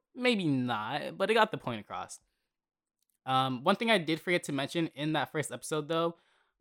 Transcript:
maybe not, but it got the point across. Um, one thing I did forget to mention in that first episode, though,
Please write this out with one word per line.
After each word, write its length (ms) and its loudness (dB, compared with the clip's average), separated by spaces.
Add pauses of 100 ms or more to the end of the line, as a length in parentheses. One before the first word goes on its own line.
(140)
maybe 300 2
not, 760 0
but 100 0
it 60 4
got 160 6
the 80 -6
point 220 -6
across. 400 -10 (1080)
Um, 380 0
one 100 6
thing 160 0
I 80 6
did 220 -2
forget 240 0
to 80 -6
mention 420 -2
in 200 -2
that 180 -2
first 180 -4
episode, 380 -6
though, 260 0 (460)